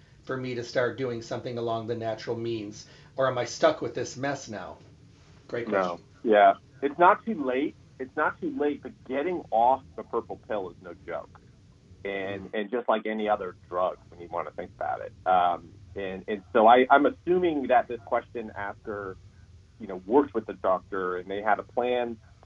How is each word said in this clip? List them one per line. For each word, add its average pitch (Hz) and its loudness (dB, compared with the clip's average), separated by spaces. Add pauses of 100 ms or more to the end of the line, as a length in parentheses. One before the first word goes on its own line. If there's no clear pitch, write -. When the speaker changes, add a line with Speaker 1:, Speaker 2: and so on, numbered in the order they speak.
(240)
Speaker 1:
for 131 -6
me 127 -6
to 117 -6
start 120 -2
doing 120 -4
something 120 -8
along 113 -4
the 117 -4
natural 113 -6
means, 110 -8 (280)
or 135 0
am 120 -2
I 120 -2
stuck - 2
with 120 -6
this 123 -6
mess 139 -6
now?" 90 -12 (720)
Great 120 -6
question. 92 0 (240)
Speaker 2:
No. 117 2
Yeah. 101 10 (280)
It's 143 -4
not 180 6
too 175 -4
late. 131 -2 (240)
It's 131 -12
not 160 -2
too 147 -6
late, 147 -2
but - -14 (120)
getting 151 -4
off 123 4 (160)
the 107 -8
purple 110 -6
pill 98 -6
is 87 -18
no 90 -14 (120)
joke. 80 -10 (680)
And, 98 -6
Speaker 1:
Mm-hmm. - -10
Speaker 2:
and 104 -4
just 120 -2
like 110 0
any 107 -2
other 98 -2 (140)
drug, 87 -2 (120)
when 87 -20
you 85 -16
wanna 82 -4
think 87 -12
about 62 -6
it. - -12 (140)
Um, 87 2 (260)
and, 95 -8
and 107 -6 (100)
so 127 6
I, 123 10
I'm 143 8
assuming 170 0
that 120 4
this 117 -8
question 117 -6
asker, 101 -8 (600)
you 110 -14
know, 92 -10
worked 143 4
with 110 -4
the 101 -8
doctor, 90 -2
and 90 -10
they 101 -6
had 104 2
a - -8
plan 120 -2 (280)